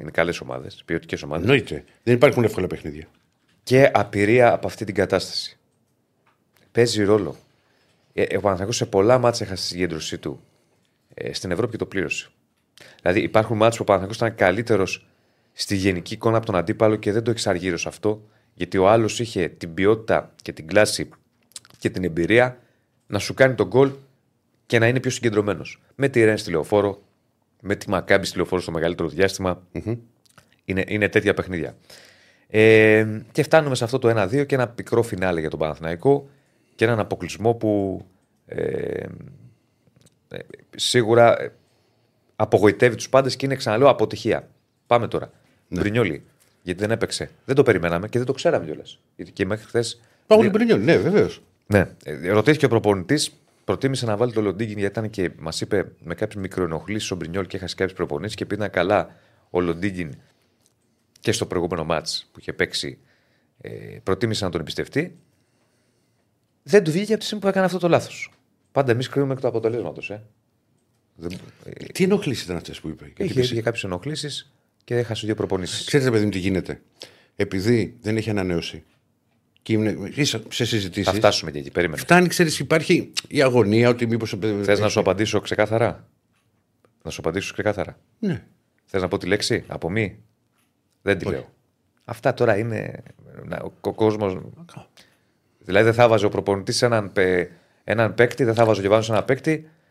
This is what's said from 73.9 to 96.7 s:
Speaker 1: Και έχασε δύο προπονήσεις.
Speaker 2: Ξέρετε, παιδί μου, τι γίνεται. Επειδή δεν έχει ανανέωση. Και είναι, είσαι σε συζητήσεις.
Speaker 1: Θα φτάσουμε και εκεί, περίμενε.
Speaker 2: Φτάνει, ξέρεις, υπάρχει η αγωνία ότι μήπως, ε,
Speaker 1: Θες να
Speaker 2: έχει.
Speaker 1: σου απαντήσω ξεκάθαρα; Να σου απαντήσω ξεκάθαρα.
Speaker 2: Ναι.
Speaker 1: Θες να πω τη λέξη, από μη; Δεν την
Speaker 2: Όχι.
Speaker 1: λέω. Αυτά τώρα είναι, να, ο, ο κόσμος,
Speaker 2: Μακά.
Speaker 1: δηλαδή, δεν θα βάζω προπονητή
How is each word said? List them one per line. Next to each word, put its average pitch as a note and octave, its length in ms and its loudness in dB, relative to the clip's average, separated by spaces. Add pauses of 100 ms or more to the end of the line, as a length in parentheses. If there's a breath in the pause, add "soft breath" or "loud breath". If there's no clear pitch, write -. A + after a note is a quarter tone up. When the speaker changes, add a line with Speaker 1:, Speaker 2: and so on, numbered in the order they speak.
Speaker 1:
Και A#2+ 60 0
έχασε A2 280 -6
δύο G#2+ 80 0
προπονήσεις. F#2+ 520 -4
Speaker 2:
Ξέρετε, C3 240 2
παιδί G#2+ 140 2
μου, G#2 60 0
τι F#2+ 80 -4
γίνεται. F2+ 420 -2 (560 loud breath)
Επειδή G2+ 640 -2
δεν G#2+ 160 -4
έχει A2 140 -4
ανανέωση. F2 540 -4 (800)
Και - 100 -4
είναι, G#2+ 240 0 (180)
είσαι B2+ 340 -2
σε - 160 -4
συζητήσεις. G2 460 -2
Speaker 1:
Θα F#2+ 80 2
φτάσουμε G2+ 320 2
και C#2+ 80 -8
εκεί, C#2 120 -10
περίμενε. F2 300 -2
Speaker 2:
Φτάνει, F3 280 4
ξέρεις, E3 300 0
υπάρχει D3+ 540 0 (160)
η C#3 140 2
αγωνία A#2+ 460 4
ότι A#2+ 180 0
μήπως, A2+ 260 -2
ε, A2 40 -6 (260)
Speaker 1:
Θες G2+ 40 -4 (120)
να G#2 60 0
Speaker 2:
έχει. G#2 80 0
Speaker 1:
σου A2 80 2
απαντήσω G2 400 0
ξεκάθαρα; G#2+ 680 -2 (920)
Να D#2+ 80 -14
σου - 100 -12
απαντήσω E2 320 -6
ξεκάθαρα. F#2+ 460 -6 (200)
Speaker 2:
Ναι. F#3 260 -6 (400)
Speaker 1:
Θες F#2+ 180 -4
να F2+ 60 0
πω F#2+ 100 -2
τη - 80 -8
λέξη, G2+ 400 -2
από - 240 -8
μη; G#2 280 -4 (840)
Δεν G2 160 0
την - 80 -8
Speaker 2:
Όχι. F2 100 -4
Speaker 1:
λέω. - 160 -12 (520)
Αυτά B2+ 300 -2
τώρα A2+ 220 2
είναι, A2 460 -6 (420)
να, E2 180 -10
ο, - 180 -10
ο G2 120 -4
κόσμος, G#2+ 420 0 (220)
Speaker 2:
Μακά. - 300 -20 (720 soft breath)
Speaker 1:
δηλαδή, G2 260 4
δεν A2 100 4
θα A#2+ 140 8
βάζω G#2 200 4
προπονητή G2 440 -2